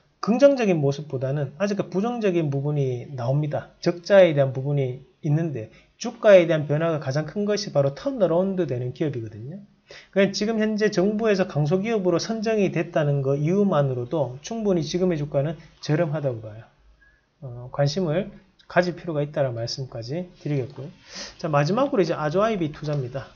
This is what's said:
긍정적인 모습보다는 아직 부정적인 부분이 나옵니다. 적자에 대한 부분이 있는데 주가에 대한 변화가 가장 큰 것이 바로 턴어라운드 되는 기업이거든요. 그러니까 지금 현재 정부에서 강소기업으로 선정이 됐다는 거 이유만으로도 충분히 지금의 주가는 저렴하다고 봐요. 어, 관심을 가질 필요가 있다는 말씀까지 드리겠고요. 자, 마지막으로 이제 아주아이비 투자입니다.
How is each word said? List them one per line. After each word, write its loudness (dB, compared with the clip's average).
긍정적인 4
모습보다는 -4
아직 -2
부정적인 0
부분이 -2
나옵니다. -2
적자에 6
대한 2
부분이 -4
있는데 -2
주가에 6
대한 0
변화가 0
가장 -4
큰 -4
것이 -2
바로 2
턴어라운드 0
되는 -6
기업이거든요. -6
그러니까 2
지금 -2
현재 2
정부에서 2
강소기업으로 0
선정이 0
됐다는 0
거 2
이유만으로도 0
충분히 0
지금의 0
주가는 -2
저렴하다고 0
봐요. -16
어, -14
관심을 0
가질 0
필요가 -6
있다는 -2
말씀까지 -8
드리겠고요. -6
자, -6
마지막으로 2
이제 0
아주아이비 0
투자입니다. -6